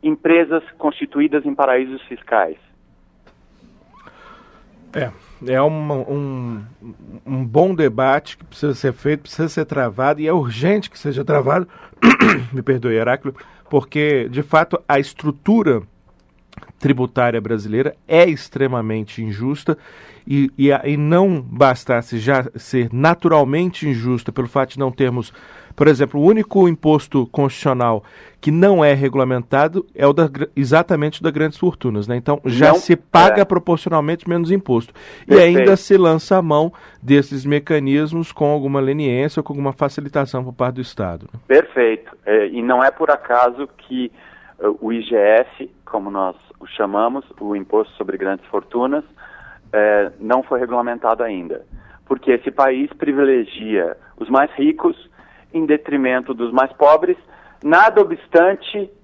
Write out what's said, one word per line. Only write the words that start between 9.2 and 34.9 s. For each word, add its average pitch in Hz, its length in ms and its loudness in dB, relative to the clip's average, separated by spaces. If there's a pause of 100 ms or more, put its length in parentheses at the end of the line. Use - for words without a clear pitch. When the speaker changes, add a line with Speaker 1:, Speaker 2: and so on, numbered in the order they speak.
Speaker 2:
precisa - 260 -6
ser 147 160 -4
travado, 131 560 -2
e 156 60 -2
é 165 60 0
urgente 156 560 -2
que - 80 -20
seja 139 280 -6
travado, 147 420 0 (440)
<clears throat> 165 420 2
me 131 80 -6
perdoe, 123 340 -2
Heráclio, 127 400 -2 (340)
porque, 143 600 -2
de 127 120 -6
fato, 160 460 0
a 143 100 2
estrutura 143 840 -2 (960)
tributária 123 600 -2
brasileira 110 560 -4 (120)
é 165 160 6
extremamente 120 1000 -4
injusta, 123 560 -4 (480)
e, 139 320 0
e, 139 140 4
a, 139 140 2
e 143 100 -2
não 165 460 2
bastasse 123 800 0
já 131 240 0 (120)
ser 117 380 -4
naturalmente 156 960 0
injusta 123 440 -4
pelo 120 160 -6
fato 135 240 -2
de 131 80 -16
não 131 120 -2
termos, 123 420 -4 (420)
por 147 120 4
exemplo, 143 320 2
o 147 40 2
único 196 440 4
imposto 151 600 0
constitucional 123 760 -2 (360)
que 151 120 0
não 180 320 4
é 143 100 6
regulamentado 135 1000 0
é 139 100 0
o 143 80 6
da 160 140 2
gr-, 139 280 -6
exatamente 151 640 0
o - 40 -12
das 160 80 0
grandes 151 260 -4
fortunas, 110 500 -4
né? 120 80 -4
Então, 147 300 -2
já 127 240 4
Speaker 1:
Não, 311 60 6
Speaker 2:
se 254 200 2
paga 202 460 4
Speaker 1:
é. 190 40 4
Speaker 2:
proporcionalmente 165 840 -2
menos 170 220 0
imposto. 131 420 -2 (300)